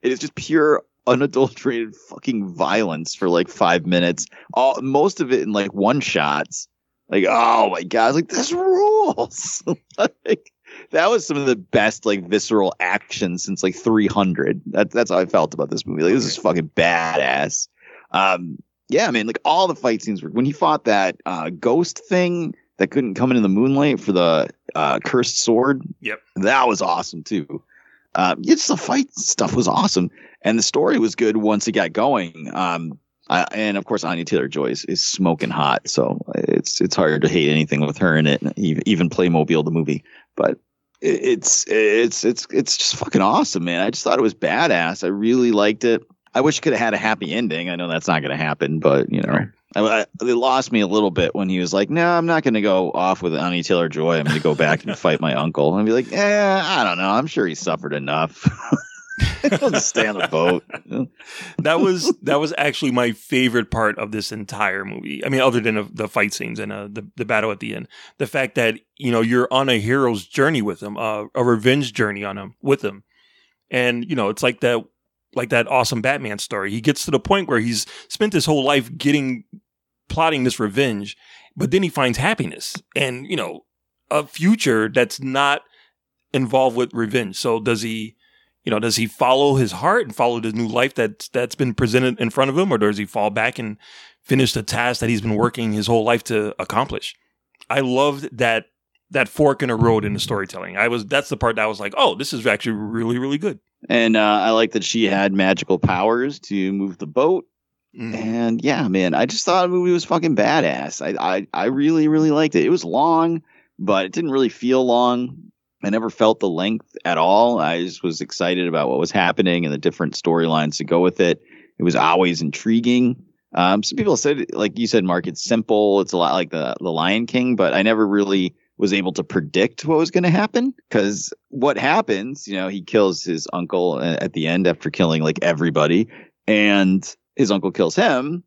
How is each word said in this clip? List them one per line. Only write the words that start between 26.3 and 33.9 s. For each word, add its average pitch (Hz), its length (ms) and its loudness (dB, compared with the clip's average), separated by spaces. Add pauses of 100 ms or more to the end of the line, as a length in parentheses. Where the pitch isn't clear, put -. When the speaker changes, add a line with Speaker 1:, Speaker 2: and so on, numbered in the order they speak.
Speaker 1:
That 123 320 2
was 98 120 0
awesome 87 440 -4
too. 87 380 -6 (520)
Uh, - 260 2
yeah, 294 140 4
just 311 140 -2
the - 80 0
fight 269 380 -2
stuff - 400 -2
was 117 140 2
awesome. 120 420 0 (320)
And 113 160 0
the 107 40 0
story 156 360 2
was 110 160 0
good 110 220 0
once 107 320 2
it 107 40 -2
got 90 200 0
going. 90 640 -2
Um, 85 440 -4 (300)
I, 90 240 0
and 104 240 -2
of 98 80 -4
course, 107 180 -4